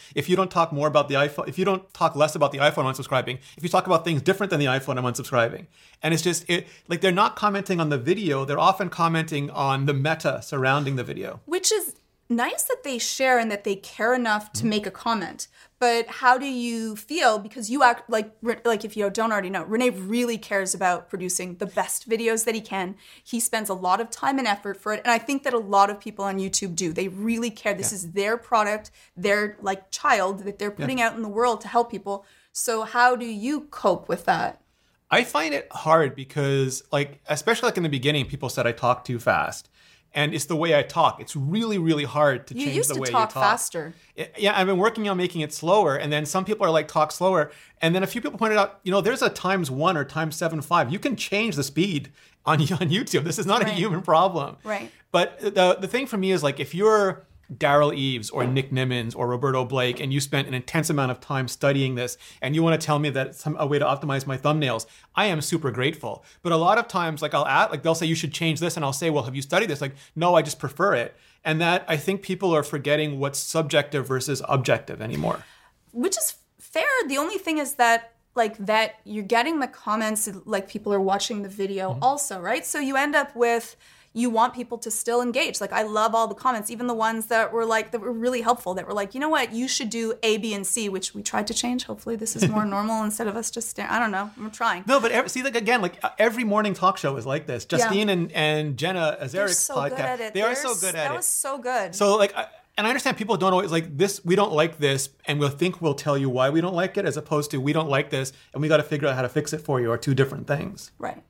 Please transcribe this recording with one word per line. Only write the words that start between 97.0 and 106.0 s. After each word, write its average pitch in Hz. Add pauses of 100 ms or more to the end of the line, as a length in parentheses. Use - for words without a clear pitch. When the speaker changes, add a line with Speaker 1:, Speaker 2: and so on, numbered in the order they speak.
Speaker 1:
is 120
like 151
this. 120
Speaker 2:
Yeah. 175
Speaker 1:
Justine 214
and, 170
and 151
Jenna 165
Azaric's 131
Speaker 2:
They're 196
so 185
Speaker 1:
podcast, -
Speaker 2:
good 262
at 254
it. 220
Speaker 1:
they 190
are 220
Speaker 2:
They're 247
Speaker 1:
so 277
Speaker 2:
s-, 190
Speaker 1:
good 185
at 160
Speaker 2:
that 113
Speaker 1:
it. 123
Speaker 2:
was -
so -
good. 226
Speaker 1:
So, 202
like, 202
I, - (320)
and 214
I 226
understand 262
people 214
don't 185
always, 185
like, 165
this, 202
"We 175
don't 202
like 160
this," 139 (160)
and 147
we'll 147
think 170
we'll 147
tell 143